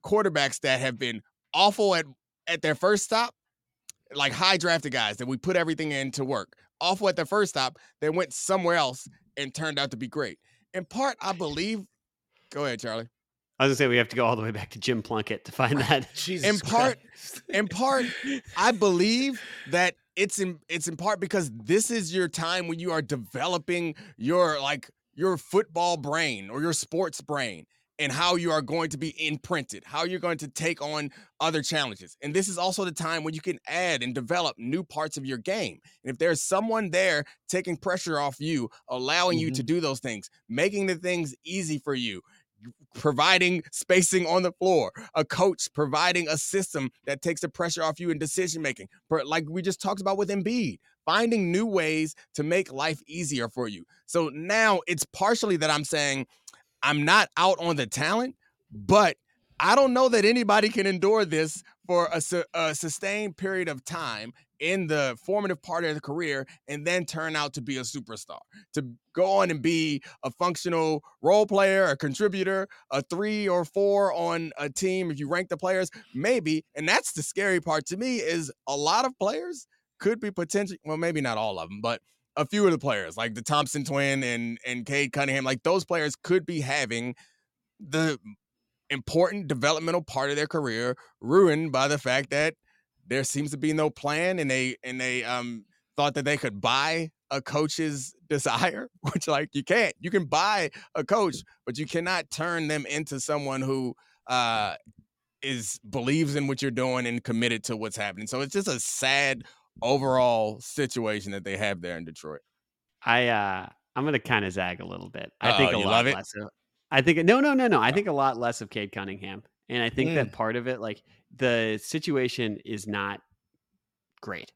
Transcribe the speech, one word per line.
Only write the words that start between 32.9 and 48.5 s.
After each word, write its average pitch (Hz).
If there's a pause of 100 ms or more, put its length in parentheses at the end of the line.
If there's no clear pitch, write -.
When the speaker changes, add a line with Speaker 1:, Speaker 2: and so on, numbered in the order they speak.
Speaker 1:
time 160
when 160
you 156
can 170
add 165
and 123
develop 139
new 135
parts 156
of 135
your 131
game. 147 (220)
And 131
if 123
there's 160
someone 214
there 170 (220)
taking 180
pressure 175
off 143
you, 147 (180)
allowing 160
you 160
to 135
Speaker 3:
Mm-hmm. 120
Speaker 1:
do 170
those 135
things, 110 (180)
making 196
the 185
things 170 (100)
easy 165
for 139
you, 113 (720)
providing 175
spacing 185
on 180
the 175
floor, 170 (220)
a 156
coach 175
providing 160
a 156
system 156 (140)
that 143
takes 170
the 165
pressure 170
off 156
you 175
in 156
decision 165